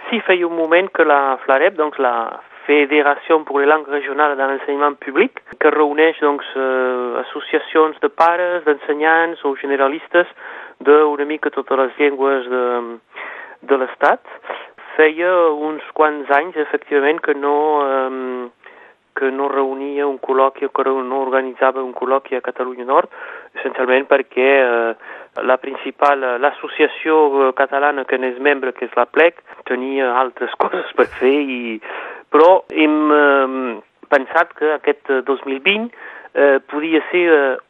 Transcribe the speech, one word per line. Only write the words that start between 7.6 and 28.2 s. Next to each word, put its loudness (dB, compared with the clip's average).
de 2
pares, 0
d'ensenyants 0
o -2
generalistes 0
d'una 4
mica -4
totes -4
les 0
llengües 0
de, -2
de 4
l'Estat. 0
Feia 2
uns -6
quants 0
anys, 0
efectivament, 0
que 0
no, 0
em, -4
que 0
no -2
reunia -2
un -4
col·loqui 0
o -20
que 0
no -2
organitzava -2
un -10
col·loqui -4
a -8
Catalunya -8
Nord, 0
essencialment -2
perquè, 0
eh, 0
la 2
principal, -2
eh, -2
l'associació, 0
eh, 0
catalana 0
que -2
n'és -6